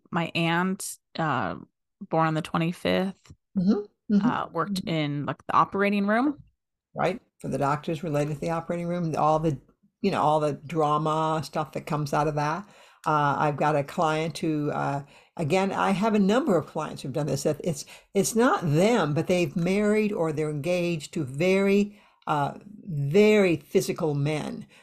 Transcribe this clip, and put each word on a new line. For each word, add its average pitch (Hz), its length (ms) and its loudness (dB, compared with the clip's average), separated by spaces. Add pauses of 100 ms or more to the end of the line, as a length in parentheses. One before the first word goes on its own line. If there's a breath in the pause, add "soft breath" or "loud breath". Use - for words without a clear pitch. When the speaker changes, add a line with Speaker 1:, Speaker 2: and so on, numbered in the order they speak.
(120)
Speaker 1:
my 170 240 -2
aunt, 170 640 -2 (200)
uh, 123 380 -2 (540)
born 160 180 2
on 160 60 0
the 156 80 -2
twenty-fifth, 180 920 -2 (240)
Speaker 2:
Mm-hmm. 214 580 0
Mm-hmm. 196 120 4
Speaker 1:
uh, - 240 -2
worked 165 220 -2 (120)
Speaker 2:
Mm-hmm. - 40 -4
Speaker 1:
in, 147 360 -2
like, - 220 -6
the - 60 -4
operating 202 540 2
room. 247 320 0 (560)
Speaker 2:
Right. 160 260 -2 (180)
For 160 100 -10
the 135 80 -2
doctors 147 460 -2
related 151 320 -2
to - 40 -8
the 170 120 -4
operating 175 360 -4
room, 170 280 -2
all 156 240 2
the, 156 180 0 (440)
you 196 100 2
know, 113 100 0
all 151 180 4
the 151 140 0
drama 156 920 0
stuff - 300 -6
that 151 120 -8
comes 147 280 -4
out 151 140 2
of 147 80 -2
that. 151 320 -2 (380 loud breath)
Uh, 147 320 2
I've 147 200 0
got 151 180 2
a 143 80 2
client 160 540 -2
who, 151 340 -2
uh, 143 320 -4 (340 soft breath)
again, 185 340 0
I 185 200 0
have 202 240 0
a 214 40 4
number 208 380 4
of 139 100 -2
clients 151 340 -8
who've 139 120 -8
done 151 140 -2
this. 143 160 -2
That 151 200 0
it's, 165 220 -4 (280 loud breath)
it's 202 220 0
not 254 280 2
them, 165 500 2
but 160 140 0
they've 180 280 0
married 208 560 2
or 165 200 -2
they're 151 180 -2
engaged 170 640 -2
to 165 120 -2
very, 196 760 2 (280 loud breath)
uh, 147 260 0 (320)
very 185 720 4
physical 180 580 -2
men, 143 500 -2 (180 soft breath)